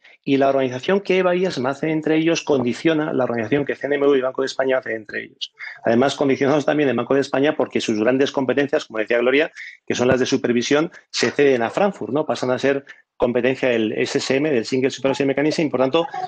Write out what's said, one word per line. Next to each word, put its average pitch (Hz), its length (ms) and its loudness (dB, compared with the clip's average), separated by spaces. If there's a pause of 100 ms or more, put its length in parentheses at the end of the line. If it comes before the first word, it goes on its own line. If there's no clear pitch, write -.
(220)
y 139 140 0
la 135 140 4
organización 135 500 0
que 196 160 0
eba 180 180 2
y 185 120 0
esma 135 240 -2
hacen 139 180 -4
entre 156 280 0
ellos 160 260 0
condiciona 151 720 0
la 131 100 0
organización 120 400 -2
que 127 100 -4
C - 120 -10
N 143 100 0
M 143 100 2
V 143 120 4
y - 20 2
Banco 131 220 -2
de 135 40 -2
España 131 300 0
hacen 117 200 -4
entre 110 280 -10
ellos. - 300 -14 (280)
Además, 123 320 2
condicionados 139 520 0
también 147 240 0
el 117 60 0
Banco 120 180 0
de 139 80 2
España 143 340 0
porque - 240 -2
sus 107 180 -2
grandes 131 320 2
competencias, 135 540 -2
como 113 140 -10
decía 110 180 0
Gloria, 127 340 2 (360)
que - 80 -2
son 123 140 0
las 127 120 2
de 127 60 2
supervisión, 135 640 0 (200)
se 120 200 -2
ceden 135 320 2
a 113 80 -2
Frankfurt, 190 420 -2
¿no? 151 140 -2
Pasan 123 240 -2
a 127 80 0
ser 139 260 0 (320)
competencia 123 540 0
del 113 220 0
S 127 260 -2
S 131 180 -2
M, 151 140 0
del 117 160 0
Single 131 240 0
Supervisory 135 360 -2
Mechanism, 147 360 0
y 147 80 0
por 123 100 -2
tanto, 135 260 2 (220)